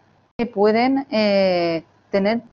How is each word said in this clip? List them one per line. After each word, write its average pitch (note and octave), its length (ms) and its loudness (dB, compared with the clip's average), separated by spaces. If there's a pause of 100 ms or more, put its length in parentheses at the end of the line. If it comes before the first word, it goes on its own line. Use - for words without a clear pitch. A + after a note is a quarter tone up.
(400)
que A#3 80 -2
pueden, A#3 640 0
eh, F#3+ 720 0 (260)
tener G#3 320 -2 (120)